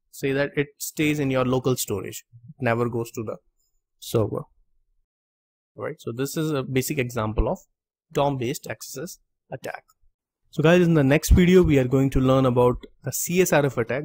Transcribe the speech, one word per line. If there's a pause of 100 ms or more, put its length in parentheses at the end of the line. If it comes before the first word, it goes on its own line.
say
that
it (100)
stays
in
your
local
storage, (240)
it
never
goes
to
the (640)
server. (1300)
All
right,
so
this
is
a
basic
example
of (540)
dom-based
S
S
S (320)
attack. (680)
So
guys,
in
the
next
video,
we
are
going
to
learn
about (260)
the
C
S
R
F
attack,